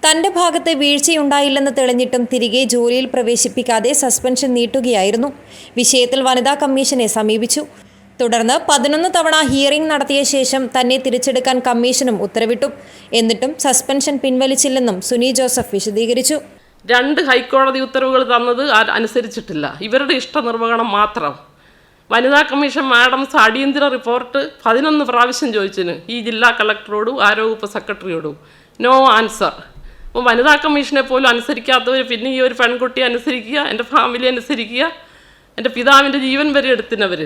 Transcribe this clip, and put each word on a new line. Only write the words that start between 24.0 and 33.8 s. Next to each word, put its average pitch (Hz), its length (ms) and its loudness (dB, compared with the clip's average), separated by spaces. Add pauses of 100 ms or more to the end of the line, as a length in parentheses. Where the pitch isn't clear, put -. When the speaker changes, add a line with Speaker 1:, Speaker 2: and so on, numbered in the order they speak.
Speaker 2:
പതിനൊന്ന് 285 440 2
പ്രാവശ്യം 247 460 0
ചോദിച്ചിന്. 196 400 -4 (180)
ഈ 240 40 -6 (100)
ജില്ലാ 233 320 2
കളക്ടറോടും 214 580 -4 (120)
ആരോഗ്യവകുപ്പ് 220 460 -2
സെക്രട്ടറിയോടും. 175 640 -8 (480)
No 247 80 6 (280)
answer. 208 300 -2 (580)
അപ്പോൾ 240 180 -6
വനിതാ 247 260 4 (100)
കമ്മീഷനെ 285 460 0
പോലും 262 220 2
അനുസരിക്കാത്തവർ 254 680 0 (120)
പിന്നെ 233 240 -4
ഈ - 100 -2
ഒരു 247 140 0
പെൺകുട്ടിയെ 247 500 0
അനുസരിക്കുക, 240 480 -4 (140)
എൻ്റെ 226 200 -6